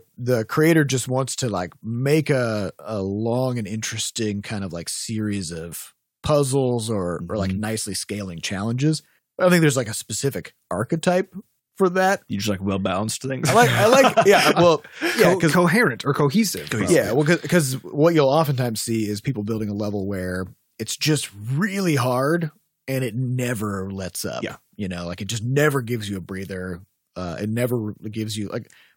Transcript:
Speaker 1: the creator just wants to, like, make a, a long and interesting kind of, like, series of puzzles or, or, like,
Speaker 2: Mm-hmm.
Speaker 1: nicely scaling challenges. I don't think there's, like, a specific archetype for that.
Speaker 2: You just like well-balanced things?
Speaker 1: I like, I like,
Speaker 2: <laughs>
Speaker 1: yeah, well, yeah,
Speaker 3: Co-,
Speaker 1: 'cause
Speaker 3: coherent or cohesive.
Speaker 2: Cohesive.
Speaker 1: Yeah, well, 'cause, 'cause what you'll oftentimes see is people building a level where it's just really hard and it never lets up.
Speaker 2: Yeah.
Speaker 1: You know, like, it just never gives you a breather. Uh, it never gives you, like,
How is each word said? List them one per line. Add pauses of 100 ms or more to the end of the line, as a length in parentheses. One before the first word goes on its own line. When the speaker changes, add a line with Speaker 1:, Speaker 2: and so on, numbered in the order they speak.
(180)
Speaker 1:
the
creator
just
wants
to,
like,
make
a,
a
long
and
interesting
kind
of,
like,
series
of (300)
puzzles
or,
or,
like,
Speaker 2:
Mm-hmm.
Speaker 1:
nicely
scaling
challenges. (380)
I
don't
think
there's,
like,
a
specific (160)
archetype (440)
for
that.
Speaker 2:
You
just
like
well-balanced
things?
Speaker 1:
I
like,
I
like,
Speaker 2:
<laughs>
Speaker 1:
yeah,
well, (340)
yeah,
Speaker 3:
Co-,
Speaker 1:
'cause
Speaker 3:
coherent
or
cohesive.
Speaker 2:
Cohesive.
Speaker 1:
Yeah,
well,
'cause,
'cause (100)
what
you'll
oftentimes
see
is
people
building
a
level
where (340)
it's
just (240)
really
hard (360)
and
it
never
lets
up.
Speaker 2:
Yeah. (180)
Speaker 1:
You
know,
like,
it
just
never
gives
you
a
breather. (340)
Uh,
it
never (180)
gives
you,
like, (260)